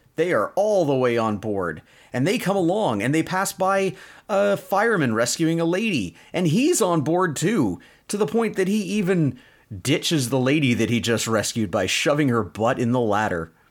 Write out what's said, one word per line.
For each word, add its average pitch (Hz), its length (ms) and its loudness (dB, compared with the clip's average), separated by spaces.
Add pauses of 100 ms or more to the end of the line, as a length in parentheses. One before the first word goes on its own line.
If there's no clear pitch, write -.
(160)
they 175 180 0
are 107 220 0
all 196 300 2
the 139 100 2
way 123 220 2
on 110 200 0
board. 90 440 -4 (340)
And 127 100 2
they 208 140 0
come 196 180 0
along, 165 460 0
and 135 100 0
they 160 80 2
pass 185 320 -4
by 196 400 0 (340)
a 202 300 2
fireman 196 560 0
rescuing 160 460 0
a 165 60 0
lady, 170 500 -2 (180)
and 180 140 0
he's 254 340 2
on 175 200 2
board 165 340 0
too, 151 440 0 (280)
to 208 100 -4
the 214 80 2
point 214 300 0
that 185 120 0
he 208 140 0
even 180 560 0 (440)
ditches 143 480 0
the 135 100 0
lady 131 340 2
that 107 160 0
he 120 100 0
just 110 280 -2
rescued 107 420 -2
by 98 160 0
shoving 147 440 0
her 117 140 2
butt 113 360 -2
in 120 120 0
the 127 80 2
ladder. 101 520 -2 (200)